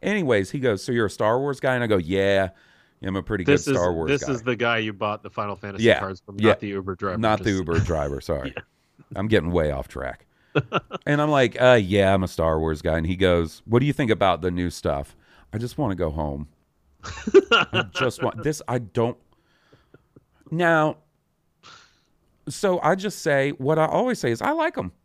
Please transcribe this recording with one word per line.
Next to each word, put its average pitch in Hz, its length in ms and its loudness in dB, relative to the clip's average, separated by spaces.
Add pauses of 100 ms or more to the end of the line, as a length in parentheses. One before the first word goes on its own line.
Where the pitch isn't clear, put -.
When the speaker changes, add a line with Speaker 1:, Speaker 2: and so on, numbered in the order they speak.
Speaker 1:
Anyways, 139 500 2
he 151 80 -4
goes, 120 220 0
"So 131 120 -4
you're 117 140 2
a - 20 0
Star 113 300 0
Wars 139 200 -4
guy?" 131 160 0
And 123 80 0
I 117 40 -2
go, 107 100 4
"Yeah, 95 520 2 (520)
I'm 95 160 -4
a 90 60 -4
pretty 101 200 -4
Speaker 2:
This 143 220 2
Speaker 1:
good 147 60 -2
Speaker 2:
is, 131 60 2
Speaker 1:
Star 90 160 2
Wars 82 160 -2
Speaker 2:
this 139 140 0
Speaker 1:
guy." - 100 -6
Speaker 2:
is 117 100 -8
the 123 120 -2
guy 117 220 0
you 107 160 -4
bought 104 300 -6
the 101 60 -16
Final 104 280 -8
Fantasy 101 260 -6
Speaker 1:
Yeah. 113 160 6
Speaker 2:
cards 95 260 -8
from, 101 140 -14
Speaker 1:
Yeah. 107 120 4
Speaker 2:
not 101 100 2
the 104 80 -8
Uber 98 260 -6
driver. 95 220 -6
Speaker 1:
Not 110 220 0
the 92 60 -6
Speaker 2:
Just 98 120 0
Speaker 1:
Uber 82 240 0
driver, 73 400 -2
sorry. 67 340 -6
Speaker 2:
<laughs> - 80 -14 (480)
Yeah. - 80 -10
Speaker 1:
I'm 98 80 -4
getting 90 240 2
way 80 200 2
off 67 180 -6
track. 64 360 -10 (300)
Speaker 2:
<laughs> - 500 -4
Speaker 1:
And 147 160 0
I'm 151 80 0
like, 139 320 2
"Uh, 127 220 8
yeah, 98 300 4
I'm 95 100 2
a 90 60 -4
Star 80 300 0
Wars 80 220 -2
guy." 82 160 0
And 80 100 -2
he 90 100 -2
goes, 87 480 2
"What 113 140 4
do 135 60 0
you 147 80 0
think 131 160 -2
about 92 320 2
the 90 100 -2
new 90 180 -2
stuff?" 73 480 -6 (340)
I 110 80 -8
just 120 180 -10
wanna 123 180 -2
go 87 140 -2
home. 73 380 -6 (560)
Speaker 2:
<laughs> - 480 2
Speaker 1:
I - 320 0 (100)
just - 300 -4
want, 117 200 -4
this, 151 240 -4
I 123 120 -2
don't. 113 380 -4 (1300)
Now, 160 480 2 (1500)
so 180 320 0
I 160 140 2
just 196 240 -6
say, 143 320 2
what 143 260 0
I 160 80 4
always 233 340 0
say 120 120 0
is, 117 100 -2
"I 262 100 0
like 320 260 -2
'em. 92 140 -8 (140)